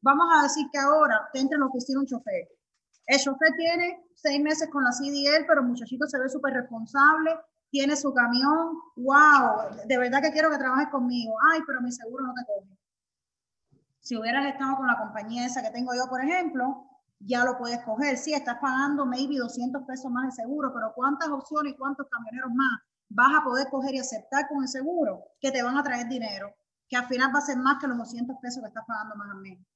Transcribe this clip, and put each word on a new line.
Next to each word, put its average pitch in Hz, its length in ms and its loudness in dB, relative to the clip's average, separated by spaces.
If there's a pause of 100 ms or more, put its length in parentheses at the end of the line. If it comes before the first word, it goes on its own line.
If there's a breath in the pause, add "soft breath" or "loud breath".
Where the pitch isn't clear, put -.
Vamos 285 300 6
a 302 100 8
decir 277 280 0
que 294 80 -4
ahora 277 540 4
te 262 80 -4
entra 269 160 0
en 285 60 2
la 269 40 2
oficina 262 340 -2
un 277 60 0
chofer. 196 420 -6 (580)
El 269 120 6
chofer 285 380 2
tiene 349 480 -2 (100)
seis 285 260 0
meses 311 300 0
con 277 140 0
la 247 80 4
C 277 180 -4
D 285 140 -2 (120)
L, 320 120 2
pero 294 140 6
el 247 60 2
muchachito 247 380 -4
se 277 140 -4
ve 262 80 -2
súper 262 240 -2
responsable, 277 840 2 (340)
tiene 277 260 2
su 285 180 -2
camión. 277 640 2 (160)
"Wow, 262 920 6
de 254 120 2
verdad 247 240 2
que 311 80 2
quiero 311 200 4
que 285 80 -2
trabajes 269 320 2
conmigo". 247 440 -2 (160)
"Ay, 320 160 4
pero 262 140 -4
mi 247 100 -4
seguro 247 360 -8
no 247 80 -8
te 247 120 -10
coge". 202 300 -8 (1200)
Si - 180 -10
hubieras 240 300 -2
estado 269 300 -4
con 262 100 -2
la 233 120 2
compañía 220 480 -6
esa 254 160 -6
que 220 80 -4
tengo 247 240 -6
yo, 254 140 -2
por 254 140 -4
ejemplo, 277 640 -2 (380)
ya 240 200 0
lo 254 120 0
puedes 233 280 -6
coger. 254 340 -2
Sí, 302 160 -4
estás 277 260 -4
pagando 277 460 0
maybe 262 320 -2
doscientos 247 480 -6
pesos 262 240 -10
más 254 160 -2
de 247 160 -6
seguro, 269 320 -4
pero 226 200 -6
¿cuántas 285 340 0
opciones 285 440 -4
y - 40 -12
cuántos 269 340 -6
camioneros 240 420 -8
más 247 280 0 (300)
vas 247 260 4
a 302 80 2
poder 269 240 -2
coger 269 260 -4
y 269 60 -4
aceptar 269 480 -4
con 277 140 -4
el 254 60 -4
seguro 269 540 -4 (180)
que 269 120 -2
te 262 100 -2
van 247 140 -2
a 294 80 0
traer 240 240 -4
dinero, 208 440 -8 (360)
que 254 80 -2
al 247 100 0
final 254 260 0
va 285 60 4
a 285 40 2
ser 285 160 -2
más 269 220 2
que 294 60 -6
los 247 120 -2
doscientos 233 440 -8
pesos 247 200 -10
que 214 60 -14
estás 220 200 -12
pagando 214 260 -8
más 202 160 -14
al 196 100 -14
mes? 190 180 -18 (180)